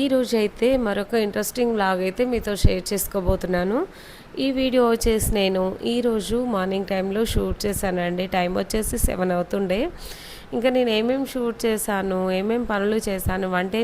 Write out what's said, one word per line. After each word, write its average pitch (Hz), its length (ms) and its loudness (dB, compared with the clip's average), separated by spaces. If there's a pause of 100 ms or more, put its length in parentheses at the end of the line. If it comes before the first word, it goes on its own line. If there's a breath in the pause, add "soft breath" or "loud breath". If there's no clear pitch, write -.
(140)
రోజైతే 226 540 2 (180)
మరొక 202 280 -2 (120)
ఇంట్రెస్టింగ్ 214 500 0
వ్లాగ్ 190 300 2
అయితే 190 260 0
మీతో 220 220 -2 (100)
షేర్ 190 180 6 (100)
చేసుకోబోతున్నాను. 185 880 0 (680 loud breath)
ఈ - 20 2 (120)
వీడియో 254 340 4
వచ్చేసి 226 360 2 (100)
నేను 190 240 2 (300)
ఈరోజు 226 460 0 (160)
మార్నింగ్ 190 380 -2
టైంలో 196 300 0 (120)
షూట్ 190 320 0
చేశానండి. 180 600 -2 (100)
టైమ్ 180 260 0
వచ్చేసి 220 340 -2 (100)
సెవెన్ 185 300 0
అవుతుండే. 190 440 0 (760 loud breath)
ఇంకా 247 220 2
నేను 247 180 4
ఏమేం 254 260 2 (120)
షూట్ 233 320 -2
చేశాను, 196 540 0 (200)
ఏమేం 226 320 0
పనులు 208 280 2 (100)
చేశాను, 190 440 -2
వంట 185 280 0